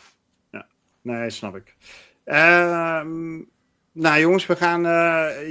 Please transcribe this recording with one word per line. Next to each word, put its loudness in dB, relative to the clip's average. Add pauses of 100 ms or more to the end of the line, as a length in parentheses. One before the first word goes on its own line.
(520)
ja. -18 (340)
Nee, -8
snap -12
ik. -20 (480)
Ehm, 2 (560)
nou 2
jongens, 2
we 0
gaan, 0
eh, 0